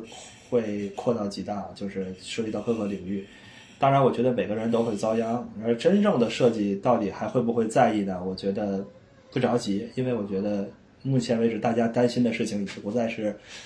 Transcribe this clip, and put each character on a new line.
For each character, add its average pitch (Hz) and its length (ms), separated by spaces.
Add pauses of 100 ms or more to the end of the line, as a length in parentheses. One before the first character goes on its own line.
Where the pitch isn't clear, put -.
(500)
会 104 400
扩 - 240
到 104 140
极 98 160
大， 95 320
就 101 120
是 95 320
涉 - 220
及 110 80
到 104 120
各 117 120
个 104 140
领 92 200
域。 98 200 (520)
当 139 120
然 139 100
我 127 80
觉 117 140
得 127 80
每 104 160
个 104 80
人 113 160
都 113 100
会 117 140
遭 110 220
殃， 117 280 (200)
而 117 100
真 190 260
正 196 160
的 113 120
设 127 220
计 101 260
到 120 200
底 101 140
还 110 160
会 127 140
不 117 100
会 117 160
在 120 260
意 104 80
呢？ 92 240
我 95 80
觉 98 160
得 98 360 (440)
不 - 80
着 120 200
急， 107 380
因 127 100
为 123 80
我 107 120
觉 95 140
得 101 300 (320)
目 135 180
前 117 180
为 117 120
止 110 100
大 117 140
家 117 120
担 123 220
心 123 160
的 113 80
事 117 140
情 104 160
已 98 40
经 - 160
不 101 80
再 113 200
是 107 260 (300)